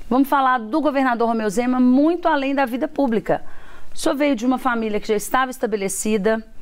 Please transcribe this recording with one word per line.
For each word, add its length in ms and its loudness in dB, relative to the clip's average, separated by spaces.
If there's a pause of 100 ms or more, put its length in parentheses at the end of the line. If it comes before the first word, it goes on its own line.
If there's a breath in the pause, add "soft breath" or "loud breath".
Vamos 200 2
falar 300 2
do 200 -2
governador 480 0
Romeu 220 0
Zema 280 0
muito 520 4
além 260 0
da 100 2
vida 220 -4
pública. 560 0 (500 loud breath)
O 40 -2
senhor 180 0
veio 180 2
de 120 -2
uma 120 2
família 400 -2
que 120 -4
já 60 2
estava 360 -2
estabelecida, 920 -2 (200 loud breath)